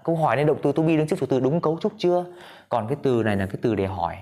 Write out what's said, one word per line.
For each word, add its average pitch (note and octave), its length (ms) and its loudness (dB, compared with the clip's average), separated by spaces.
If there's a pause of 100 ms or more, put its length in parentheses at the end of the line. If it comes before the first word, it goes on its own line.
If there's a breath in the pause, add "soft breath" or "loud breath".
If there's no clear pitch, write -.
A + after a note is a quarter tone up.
Câu E3 120 0
hỏi D3 200 2
nên D3 120 2
động B2+ 160 2
từ C#3+ 80 2
to D#3+ 120 0
be D#3+ 140 4
đứng D#3 100 2
trước - 120 0
chủ C3+ 60 0
từ C3+ 140 2
đúng C#3 220 2
cấu E3 180 0
trúc G#3 180 -2
chưa? F3+ 280 2 (440 loud breath)
Còn A2+ 180 -2
cái C#3+ 160 -2
từ A#2+ 200 2
này G#2+ 140 2
là F#2+ 80 0
cái - 160 -8
từ A2+ 140 0
để G2 100 0
hỏi. E2+ 360 -4